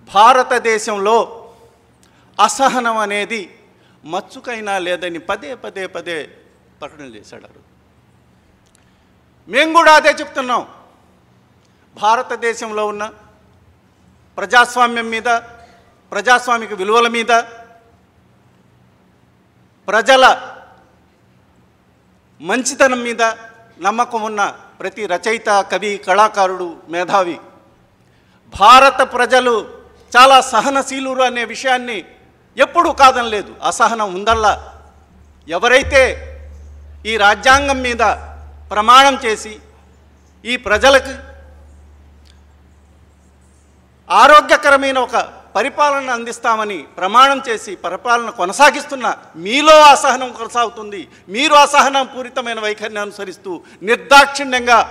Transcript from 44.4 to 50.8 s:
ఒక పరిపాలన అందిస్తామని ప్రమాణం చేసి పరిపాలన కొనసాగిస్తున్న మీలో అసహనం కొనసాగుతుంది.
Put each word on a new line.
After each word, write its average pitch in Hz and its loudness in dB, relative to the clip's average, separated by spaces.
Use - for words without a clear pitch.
ఒక 233 -6
పరిపాలన 277 -2
అందిస్తామని 226 -4
ప్రమాణం 247 2
చేసి 214 -8
పరిపాలన 233 -4
కొనసాగిస్తున్న 254 0
మీలో 294 4
అసహనం 269 -2
కొనసాగుతుంది. 214 -6